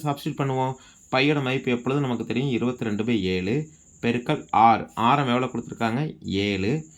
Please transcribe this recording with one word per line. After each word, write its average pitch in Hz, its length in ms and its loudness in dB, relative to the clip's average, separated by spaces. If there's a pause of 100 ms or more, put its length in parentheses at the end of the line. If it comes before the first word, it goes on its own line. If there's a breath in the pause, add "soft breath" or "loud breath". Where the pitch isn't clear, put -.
சப்ஸ்டிட்யூட் 143 380 -4
பண்ணுவோம். 131 340 -2 (380 loud breath)
பையோட 143 280 4
மதிப்பு 131 340 0
எப்பொழுதும் 135 300 0
நமக்கு 113 240 -2
தெரியும், 127 260 0
இருபத்தி 120 320 -2
ரெண்டு 104 160 -2
by 117 140 2 (160)
ஏழு 92 220 -2 (460 loud breath)
பெருக்கல் 120 380 -2 (220)
ஆர். 117 200 6 (260)
ஆரம் 139 240 4
எவ்வளோ 127 180 0
கொடுத்துருக்காங்க? 117 500 -4 (400)
ஏழு. 101 320 0 (260 loud breath)